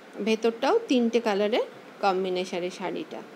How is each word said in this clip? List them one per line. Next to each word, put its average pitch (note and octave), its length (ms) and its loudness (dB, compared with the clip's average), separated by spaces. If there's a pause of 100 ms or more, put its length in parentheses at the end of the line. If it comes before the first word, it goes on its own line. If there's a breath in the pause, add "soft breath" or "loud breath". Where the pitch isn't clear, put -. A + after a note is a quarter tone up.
(260)
ভেতরটাও A#3 540 2
তিনটে A#3+ 400 4
কালারের G#3+ 440 2 (380)
কম্বিনেশনের F#3 680 0
শাড়িটা। F3 500 -8 (140)